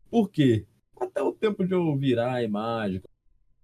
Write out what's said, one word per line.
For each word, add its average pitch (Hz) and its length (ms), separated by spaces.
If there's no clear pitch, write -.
Por 220 200
quê? 120 360
Até - 220
o 269 100
tempo 208 340
de 180 80
eu 170 220
virar 127 400
a 123 80
imagem, 107 580